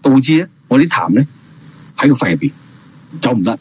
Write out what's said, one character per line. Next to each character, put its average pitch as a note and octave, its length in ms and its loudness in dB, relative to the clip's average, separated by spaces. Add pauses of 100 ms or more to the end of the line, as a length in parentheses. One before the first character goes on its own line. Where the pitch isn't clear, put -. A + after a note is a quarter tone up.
導 C3+ 180 4
致 D#3 200 2
呢， F3+ 80 -8 (200)
我 - 100 2
啲 E3 100 4
痰 E2+ 260 -4
呢， D3+ 120 -2 (680)
喺 C#3 120 0
個 C#3+ 60 4
肺 G#2+ 180 -2
入 C#3+ 60 -4
邊 C#3+ 140 -4 (680)
走 - 120 -2
唔 F#2+ 100 -2
得 G#2+ 180 -4